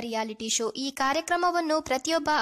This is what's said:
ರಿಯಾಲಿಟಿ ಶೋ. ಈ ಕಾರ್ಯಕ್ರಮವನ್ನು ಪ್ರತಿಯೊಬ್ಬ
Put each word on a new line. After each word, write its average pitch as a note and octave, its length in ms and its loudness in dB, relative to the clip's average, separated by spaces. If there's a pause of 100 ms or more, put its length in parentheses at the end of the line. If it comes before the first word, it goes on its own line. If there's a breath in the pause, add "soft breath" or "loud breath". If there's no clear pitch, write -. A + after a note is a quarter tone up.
ರಿಯಾಲಿಟಿ A3 480 -4
ಶೋ. A3 240 0
ಈ C4+ 180 -6
ಕಾರ್ಯಕ್ರಮವನ್ನು E4 880 2
ಪ್ರತಿಯೊಬ್ಬ D4+ 500 0 (120)